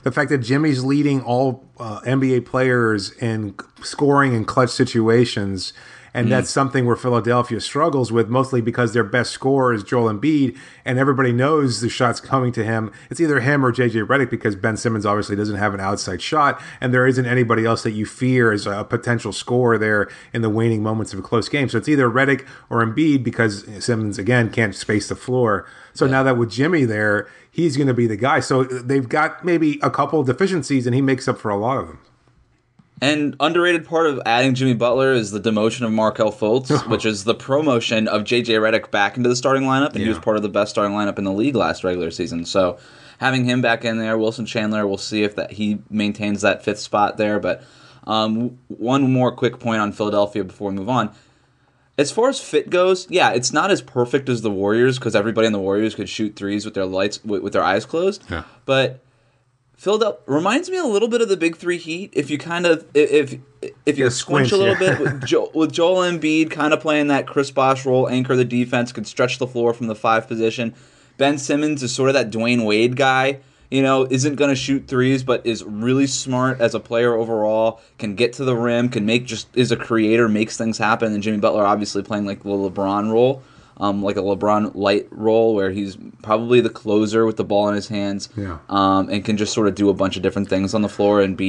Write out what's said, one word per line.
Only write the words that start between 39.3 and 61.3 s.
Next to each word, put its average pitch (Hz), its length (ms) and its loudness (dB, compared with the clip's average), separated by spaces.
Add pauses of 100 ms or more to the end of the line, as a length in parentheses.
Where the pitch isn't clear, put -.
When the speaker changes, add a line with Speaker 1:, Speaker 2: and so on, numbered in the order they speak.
Speaker 2:
starting 135 260 2
lineup, 131 280 2
and - 80 -8
he 110 100 -2
was 110 80 -2
Speaker 1:
Yeah. 85 80 -12
Speaker 2:
part 110 120 2
of 104 60 -2
the 104 60 0
best 101 240 0
starting 104 240 0
lineup 101 200 -2
in 104 60 -4
the 98 100 -2
league 120 220 0
last 85 300 0
regular 90 260 -2
season. 82 340 -6
So 90 320 0 (420)
having 131 260 0
him 123 180 0
back 117 220 0
in 113 140 -2
there, 113 200 -2
Wilson 110 280 -2
Chandler, 107 380 -2
we'll 98 140 -2
see 107 240 -2
if 104 140 -2
that - 160 -6
he 104 260 -2 (100)
maintains 104 520 -2
that 101 240 0
fifth 104 160 -4
spot - 380 0
there. 107 200 0
But, 90 240 -4 (420)
um, 110 300 0
w-, 120 180 -4 (140)
one 131 460 0
more 127 180 2
quick 123 300 -2
point 110 200 -2
on 104 120 -2
Philadelphia 104 500 0
before 98 280 -8
we 98 60 -6
move 98 120 -8
on. 117 220 0 (880)
As 147 120 2
far 233 200 2
as 269 100 -4
fit - 280 -2
goes, 185 400 2
yeah, 151 220 4
it's 120 220 -2
not 165 180 2
as 160 100 0
perfect 131 480 -2
as 117 140 0
the 110 80 -2
Warriors, 110 480 2
'cause 117 160 -2
everybody 110 320 2
on 110 60 2
the 101 80 -2
Warriors 101 340 0
could 98 140 -8
shoot 107 260 -6
threes 101 300 -4
with 107 100 -10
their 95 120 -2
lights, 95 380 -2
with, 104 180 -4
with 101 100 -6
their 95 100 0
eyes 92 220 0
closed. 190 440 -4
Speaker 1:
Yeah. 82 140 -6 (240)
Speaker 2:
But 131 340 0 (760)
Philadelphia 214 500 -2
reminds 202 440 -2
me 370 60 -4
a 359 80 -2
little 220 240 0
bit 233 120 0
of 226 80 0
the 190 80 0